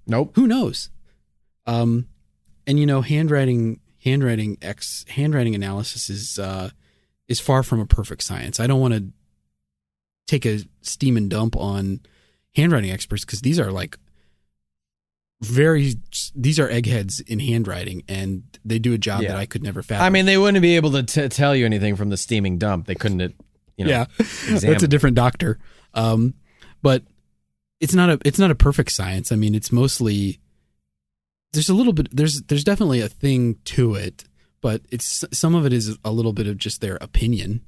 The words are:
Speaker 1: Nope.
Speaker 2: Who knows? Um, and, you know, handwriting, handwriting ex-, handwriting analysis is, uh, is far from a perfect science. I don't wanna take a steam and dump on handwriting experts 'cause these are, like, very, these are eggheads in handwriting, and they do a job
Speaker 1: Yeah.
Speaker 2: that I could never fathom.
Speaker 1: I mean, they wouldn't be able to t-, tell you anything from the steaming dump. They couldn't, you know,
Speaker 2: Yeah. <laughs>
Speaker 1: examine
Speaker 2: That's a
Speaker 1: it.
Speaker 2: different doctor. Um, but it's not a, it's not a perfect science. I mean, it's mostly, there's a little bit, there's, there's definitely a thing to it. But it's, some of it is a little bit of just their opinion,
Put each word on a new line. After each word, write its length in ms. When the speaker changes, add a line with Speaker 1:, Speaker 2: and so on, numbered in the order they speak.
Speaker 1:
Nope. 280
Speaker 2:
Who 120
knows? 420
Um, 420
and, 140
you 60
know, 160
handwriting, 800
handwriting 580
ex-, 480
handwriting 460
analysis 540
is, 300
uh, 300
is 140
far 220
from 180
a 40
perfect 380
science. 380
I 60
don't 140
wanna 260
take 200
a 160
steam 360
and 120
dump 280
on 420
handwriting 360
experts 320
'cause 180
these 180
are, 120
like, 260
very, 540
these 240
are 100
eggheads 520
in 180
handwriting, 720
and 340
they 120
do 160
a 40
job 240
Speaker 1:
Yeah. 80
Speaker 2:
that 80
I 80
could 180
never 180
fathom. 240
Speaker 1:
I 40
mean, 160
they 120
wouldn't 240
be 140
able 160
to 120
t-, 260
tell 260
you 100
anything 300
from 140
the 80
steaming 400
dump. 300
They 80
couldn't, 260
you 80
know, 60
Speaker 2:
Yeah. 200
<laughs> 80
Speaker 1:
examine 420
Speaker 2:
That's 120
a 20
Speaker 1:
it. 40
Speaker 2:
different 260
doctor. 420
Um, 400
but 220
it's 140
not 160
a, 160
it's 140
not 120
a 40
perfect 360
science. 400
I 60
mean, 180
it's 160
mostly, 680
there's 160
a 40
little 200
bit, 200
there's, 300
there's 220
definitely 340
a 80
thing 480
to 300
it. 300
But 280
it's, 420
some 240
of 100
it 80
is 300
a 80
little 220
bit 140
of 100
just 240
their 200
opinion, 680